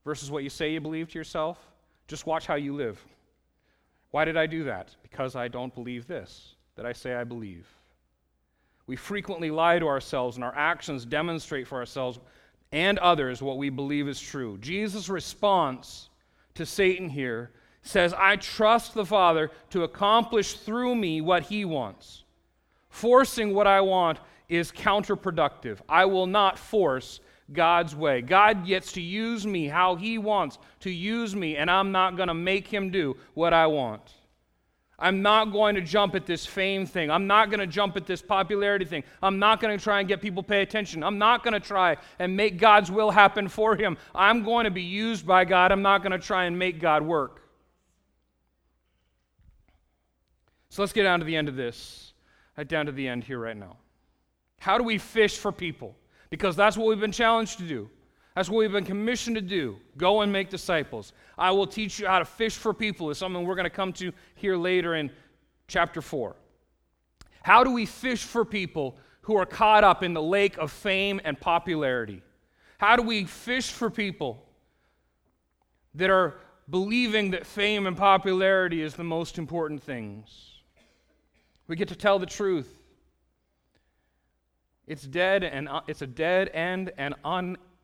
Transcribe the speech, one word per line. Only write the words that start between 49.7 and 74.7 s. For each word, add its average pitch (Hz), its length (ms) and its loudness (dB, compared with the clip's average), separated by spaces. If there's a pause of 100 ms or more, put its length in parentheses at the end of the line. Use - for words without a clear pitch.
So - 120 -10
let's 196 140 0
get 220 80 4
down 185 160 4
to 165 80 -2
the 160 100 -2
end 151 120 0
of 131 80 -6
this, - 580 -10 (420)
right 147 100 -10
down 151 200 -2
to 147 60 -6
the 135 140 -6
end 120 180 -6
here 127 140 -10
right 113 180 -8
now. 95 200 -18 (800)
How 196 200 2
do 247 60 0
we 226 120 0
fish 208 400 2
for 202 160 -4
people? 151 460 -10 (320)
Because 165 260 -2
that's 202 220 4
what 220 80 0
we've 220 120 2
been 214 140 -2
challenged 226 460 0
to 180 60 -10
do. 123 260 -8 (440)
That's 180 140 -2
what 208 80 -2
we've 214 160 2
been 196 140 -2
commissioned 220 500 -4
to 220 60 -6
do. 165 340 -4 (220)
Go 196 240 4
and 202 100 2
make 196 160 -2
disciples. 151 640 -4 (240)
I 185 140 2
will 196 160 2
teach 202 320 -8
you 208 80 -6
how 185 140 4
to 165 40 -2
fish - 320 -4
for 220 160 -4
people 202 380 -4
is 143 80 -8
something 180 260 -6
we're 185 100 -4
gonna 175 140 -2
come 190 260 -4
to 180 180 -8 (220)
here 190 220 0
later 175 380 0
in 151 160 -2 (580)
chapter 170 320 0
four. 131 360 -8 (1080)
How 214 220 8
do 262 60 2
we 240 140 -2
fish 247 400 -6
for 226 220 -2
people 160 500 -6 (240)
who 214 160 0
are 185 80 4
caught 214 400 6
up 185 180 6
in 175 120 -2
the 160 80 -2
lake 196 340 2
of 156 160 -6
fame 196 500 -2
and 147 160 -4
popularity? 143 840 -2 (560)
How 214 180 6
do 240 60 2
we 220 240 -2
fish - 440 -6
for 226 200 -4
people 160 580 -6 (1500)